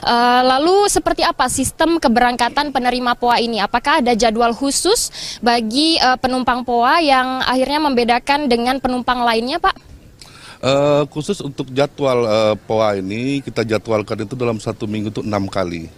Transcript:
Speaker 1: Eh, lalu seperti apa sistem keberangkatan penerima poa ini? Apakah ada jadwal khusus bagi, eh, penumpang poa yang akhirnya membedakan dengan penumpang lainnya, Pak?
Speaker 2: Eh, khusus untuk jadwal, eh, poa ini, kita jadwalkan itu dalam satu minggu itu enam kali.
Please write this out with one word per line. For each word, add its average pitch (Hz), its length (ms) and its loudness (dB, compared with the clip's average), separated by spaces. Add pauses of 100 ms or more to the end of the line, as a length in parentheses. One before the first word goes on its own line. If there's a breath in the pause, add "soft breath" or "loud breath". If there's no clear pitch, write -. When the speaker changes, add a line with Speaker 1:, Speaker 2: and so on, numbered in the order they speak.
Speaker 1:
Eh, 240 400 4
lalu 330 480 4
seperti 339 320 0
apa 277 240 0
sistem 320 480 0
keberangkatan 247 720 0
penerima 247 480 0
poa 233 240 2
ini? 233 160 -2
Apakah 240 480 0
ada 240 80 4
jadwal 233 400 2
khusus 285 560 -2 (320 loud breath)
bagi, 240 560 2
eh, 254 240 2
penumpang 254 400 0
poa 247 400 2
yang 262 400 2
akhirnya 262 400 0
membedakan 254 640 0
dengan 240 320 0
penumpang 247 480 -2
lainnya, 240 320 0
Pak? 370 160 0 (880 loud breath)
Speaker 2:
Eh, 143 480 2
khusus 156 320 -6
untuk 139 320 -8
jadwal, 131 560 0
eh, 107 260 2 (140)
poa 110 240 2
ini, 113 480 -6
kita 117 240 -6
jadwalkan 107 560 -2
itu 110 160 -10
dalam 117 240 -4
satu 113 240 -8
minggu 107 240 -6
itu - 160 -8
enam 101 240 -2
kali. 87 480 -6